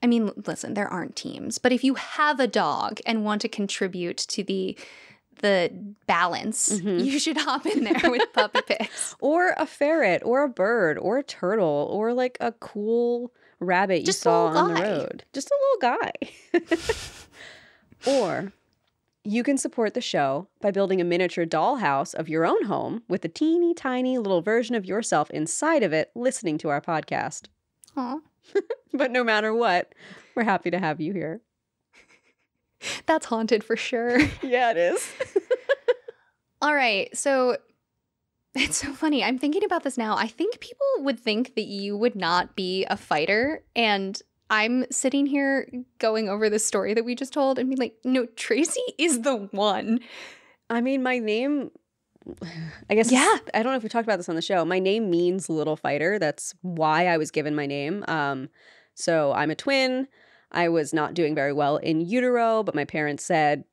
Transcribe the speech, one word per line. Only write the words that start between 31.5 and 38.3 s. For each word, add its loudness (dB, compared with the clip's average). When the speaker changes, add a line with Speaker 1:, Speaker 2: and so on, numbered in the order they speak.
Speaker 1:
That's 2
haunted 0
for -2
sure. 0
<laughs> -12
Speaker 2:
Yeah, 2
it 0
is. 0
<laughs> -6
Speaker 1:
All 4
right, 2
so 2